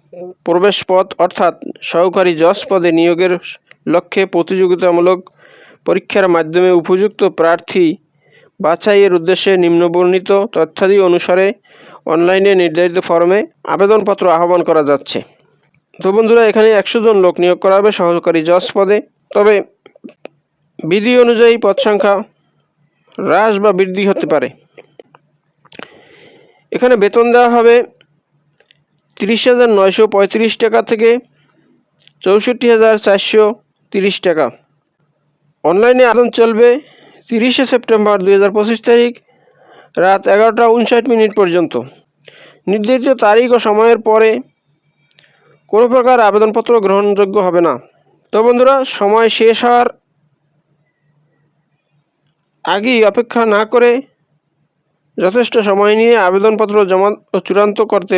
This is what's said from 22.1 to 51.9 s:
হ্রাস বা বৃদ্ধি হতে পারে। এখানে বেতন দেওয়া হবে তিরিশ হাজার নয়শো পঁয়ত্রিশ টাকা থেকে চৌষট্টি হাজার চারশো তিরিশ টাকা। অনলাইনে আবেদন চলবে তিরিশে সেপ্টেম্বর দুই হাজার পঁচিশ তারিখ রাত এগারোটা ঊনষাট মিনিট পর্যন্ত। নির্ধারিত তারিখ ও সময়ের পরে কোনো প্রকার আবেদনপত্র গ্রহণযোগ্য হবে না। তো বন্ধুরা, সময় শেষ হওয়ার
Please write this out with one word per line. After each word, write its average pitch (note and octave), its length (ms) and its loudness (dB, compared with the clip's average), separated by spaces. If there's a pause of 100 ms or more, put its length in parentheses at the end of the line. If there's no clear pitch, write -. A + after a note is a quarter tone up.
হ্রাস G3 360 0 (100)
বা G#3+ 80 4
বৃদ্ধি F#3 380 -2
হতে G3 160 -4
পারে। C#3+ 220 -2 (2250)
এখানে B3 300 2
বেতন A#3 320 0
দেওয়া A#3+ 220 4
হবে A#3 200 4 (1400)
তিরিশ G#3 340 -2
হাজার A#3+ 280 2
নয়শো F#3+ 260 2 (100)
পঁয়ত্রিশ G3+ 380 0 (100)
টাকা A3+ 180 0 (100)
থেকে A3+ 200 0 (1120)
চৌষট্টি G#3+ 520 -2
হাজার A3 200 2 (100)
চারশো G#3+ 400 0 (480)
তিরিশ F#3+ 240 -4 (100)
টাকা। D#3 200 0 (1160)
অনলাইনে A#3+ 460 2
আবেদন A#3+ 180 0 (100)
চলবে A#3 300 2 (600)
তিরিশে A#3+ 440 -2
সেপ্টেম্বর G#3+ 520 0
দুই G3 120 2
হাজার G3 200 2
পঁচিশ A3 220 -2 (100)
তারিখ A#3+ 240 2 (920)
রাত F#3+ 200 0 (120)
এগারোটা A3 300 2 (100)
ঊনষাট A#3 380 0
মিনিট A3 280 0
পর্যন্ত। F3 340 0 (920)
নির্ধারিত A3 420 -2 (160)
তারিখ A3+ 320 2
ও - 100 2
সময়ের A3+ 320 2 (100)
পরে A3 220 2 (1400)
কোনো A3 200 4
প্রকার B3+ 240 2 (120)
আবেদনপত্র A3 440 0 (120)
গ্রহণযোগ্য G3+ 520 0 (100)
হবে F3 200 0
না। C#3+ 80 0 (580)
তো G3+ 140 0
বন্ধুরা, B3 280 2 (240)
সময় A3 300 2 (100)
শেষ A3 260 2
হওয়ার A#3+ 240 2 (2750)